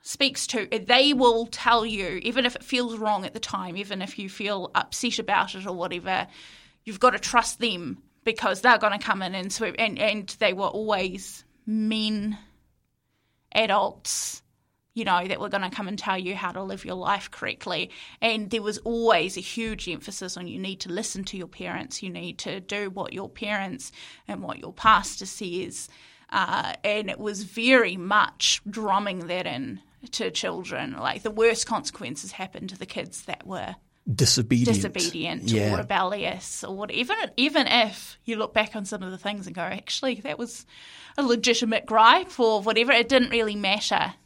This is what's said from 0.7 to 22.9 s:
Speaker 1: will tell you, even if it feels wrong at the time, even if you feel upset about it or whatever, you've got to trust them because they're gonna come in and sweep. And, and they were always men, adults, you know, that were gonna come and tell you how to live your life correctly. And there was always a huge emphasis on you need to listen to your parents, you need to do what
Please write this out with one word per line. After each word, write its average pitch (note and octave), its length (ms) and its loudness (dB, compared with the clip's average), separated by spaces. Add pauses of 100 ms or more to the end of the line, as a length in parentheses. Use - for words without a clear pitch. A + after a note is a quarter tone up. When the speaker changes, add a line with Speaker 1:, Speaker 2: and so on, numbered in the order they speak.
Speaker 1:
will A#3+ 320 6
tell A#3 400 2
you, G3 380 -4
even A#3+ 240 0
if A#3+ 100 -2
it - 80 -12
feels B3 320 -2
wrong G#3+ 300 -2
at - 80 -10
the A3 40 -10
time, F#3 380 -6
even G3+ 240 -6
if F#3+ 180 -10
you F#3+ 120 -8
feel G3 440 -4
upset - 440 -2
about G3 360 0
it F#3+ 120 -10
or F#3 80 -6
whatever, F3+ 520 -4 (580)
you've G3+ 140 -12
got B3+ 120 8
to F#3+ 80 -2
trust - 400 0
them F3+ 440 -2 (220)
because G3+ 380 0
they're A#3+ 160 8
gonna G#3 200 2
come G3+ 220 0
in F#3 140 -4
and F#3+ 180 -4
sweep. G#3 260 -2
And, A3 200 0
and G#3 280 0 (120)
they G3 160 2
were F#3+ 140 0
always F#3+ 760 -2 (220)
men, G#3+ 720 0 (1120)
adults, - 920 0 (520)
you A3+ 100 -4
know, F#3+ 240 2
that G3 100 -4
were G3+ 120 -6
gonna F#3+ 200 -2
come G3+ 160 -6
and G3 120 -6
tell F#3+ 180 -2
you F#3 180 -4
how F#3 180 -6
to F#3 100 -8
live F#3+ 240 -8
your F3+ 100 -6
life F#3+ 340 -2
correctly. - 600 -6 (320)
And A3 260 0
there A3 140 -2
was G#3 160 -4
always A3+ 580 4
a F3+ 60 -8
huge A3 440 -6
emphasis F#3 520 -10
on F3+ 100 -10
you - 100 -8
need F#3+ 220 -6
to - 80 -10
listen G3 360 -6
to F#3+ 120 -10
your F3+ 100 -8
parents, F3+ 560 -10
you G3 60 -8
need F3 300 -10
to - 220 -6
do G3+ 280 -6
what F#3 240 -8